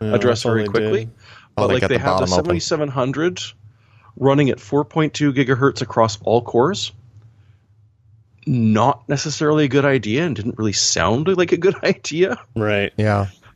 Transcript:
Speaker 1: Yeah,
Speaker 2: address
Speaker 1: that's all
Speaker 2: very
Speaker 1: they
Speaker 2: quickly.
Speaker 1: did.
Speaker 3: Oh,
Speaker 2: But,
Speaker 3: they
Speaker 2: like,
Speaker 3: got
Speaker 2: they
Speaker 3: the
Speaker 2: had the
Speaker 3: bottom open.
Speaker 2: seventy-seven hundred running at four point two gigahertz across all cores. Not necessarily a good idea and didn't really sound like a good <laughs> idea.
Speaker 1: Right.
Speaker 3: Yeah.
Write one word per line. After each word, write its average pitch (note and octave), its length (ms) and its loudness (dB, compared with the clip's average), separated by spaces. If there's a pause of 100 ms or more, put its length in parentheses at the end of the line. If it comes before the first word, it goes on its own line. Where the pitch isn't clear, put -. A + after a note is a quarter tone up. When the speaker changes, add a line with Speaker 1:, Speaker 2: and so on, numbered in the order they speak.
Speaker 1:
Yeah, G#2+ 140 -2
Speaker 2:
address A2+ 240 2
Speaker 1:
that's - 60 -6
all A#2+ 60 0
Speaker 2:
very A2 120 0
Speaker 1:
they G#2 60 -4
Speaker 2:
quickly. A2 360 -2
Speaker 1:
did. A#2 40 -12 (480)
Speaker 3:
Oh, G#2+ 60 2
Speaker 2:
But, G2+ 40 2
Speaker 3:
they - 80 2
Speaker 2:
like, B2+ 60 0
Speaker 3:
got F#2+ 80 0
Speaker 2:
they B2+ 80 2
Speaker 3:
the - 20 -4
Speaker 2:
had - 80 -4
the - 120 2
Speaker 3:
bottom - 140 0
open. F2+ 120 2
Speaker 2:
seventy-seven E3 440 -2
hundred C#3 520 -2 (760)
running C3+ 320 4
at - 100 -2
four C#3+ 240 -2
point D3+ 300 -2
two C#3+ 180 0
gigahertz B2+ 500 0
across A2+ 400 0
all A2+ 200 2
cores. C#3 500 0 (1600)
Not A#2 640 2
necessarily D3+ 560 0
a - 40 2
good C#3 160 2
idea C3 400 0
and D3 100 -4
didn't G#2+ 240 -6
really G#2+ 140 -2
sound A2 560 0
like F3+ 220 0
a F3+ 60 2
good F3+ 180 0
<laughs> - 80 -10
idea. F#3 540 -2 (180)
Speaker 1:
Right. G#2 420 0
Speaker 3:
Yeah. G2+ 300 0 (280)